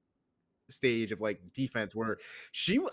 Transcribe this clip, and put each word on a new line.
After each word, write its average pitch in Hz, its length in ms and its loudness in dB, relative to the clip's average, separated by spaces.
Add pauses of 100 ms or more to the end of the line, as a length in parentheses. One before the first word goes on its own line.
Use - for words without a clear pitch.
(680)
stage 113 440 2
of, 107 80 -6
like, 92 320 -2
defense 117 420 -2
where 110 240 0 (340)
she, 226 260 2 (140)